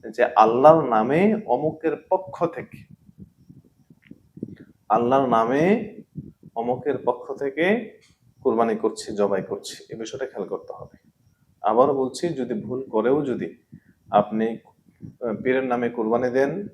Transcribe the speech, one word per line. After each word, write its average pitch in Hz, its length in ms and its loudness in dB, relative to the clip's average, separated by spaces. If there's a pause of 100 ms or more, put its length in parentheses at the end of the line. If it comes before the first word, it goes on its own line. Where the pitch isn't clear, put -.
(100)
যে, 117 140 0
"আল্লাহর 131 640 6
নামে 147 580 2
অমুকের 147 640 -2
পক্ষ 185 380 -2
থেকে, 113 380 -10 (2000)
আল্লাহর 123 400 4
নামে 143 680 2 (600)
অমুকের 123 380 -2 (100)
পক্ষ - 280 -4
থেকে 175 680 -2 (440)
কোরবানি 113 340 2
করছি, 110 400 -4
জবাই 98 260 0
করছি।" - 480 -10
এই 113 80 -12
বিষয়টা 127 280 -10
খেয়াল 107 220 -10
করতে - 240 -10
হবে। - 240 -18 (640)
আবার 123 320 4
বলছি, 135 360 -2
যদি 123 320 -6
ভুল 127 300 -8
করেও 127 340 2
যদি 120 320 -6 (540)
আপনি, 107 380 2
আহ, - 920 -10
পীরের 127 220 0
নামে 120 240 -2
কোরবানি 120 420 -2
দেন 147 440 0